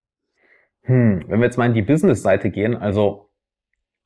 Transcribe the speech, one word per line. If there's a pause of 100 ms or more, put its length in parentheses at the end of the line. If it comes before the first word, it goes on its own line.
(840)
Hm,
wenn
wir
jetzt
mal
in
die
Business-Seite
gehen,
also (720)